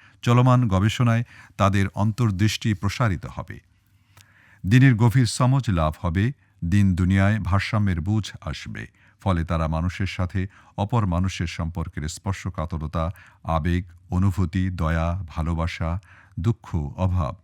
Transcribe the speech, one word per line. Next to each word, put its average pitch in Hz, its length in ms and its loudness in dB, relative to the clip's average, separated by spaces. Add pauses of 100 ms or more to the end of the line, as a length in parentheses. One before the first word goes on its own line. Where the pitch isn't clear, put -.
(220)
চলমান 123 460 4
গবেষণায় 113 560 2 (340)
তাদের 98 300 2
অন্তর্দৃষ্টি 104 880 0
প্রসারিত 101 520 -2
হবে। - 340 -14 (1080)
দিনের 127 280 6
গভীর 117 300 4
সমজ 127 440 0
লাভ 80 320 2
হবে, 95 300 0 (340)
দিন 98 300 4
দুনিয়ায় 98 440 4
ভারসাম্যের 95 640 0
বুঝ 104 300 -2 (100)
আসবে। 55 460 -10 (340)
ফলে 85 240 0
তারা 80 220 -2
মানুষের 87 400 -2
সাথে 95 400 -4 (300)
অপর 104 280 0
মানুষের 87 420 -2
সম্পর্কের 80 640 -6
স্পর্শকাতরতা, 82 1000 -6 (320)
আবেগ, 82 400 0 (260)
অনুভূতি, 92 600 0
দয়া, 85 580 -2
ভালোবাসা, 82 760 -4 (380)
দুঃখ, 107 360 -2 (220)
অভাব, 90 460 0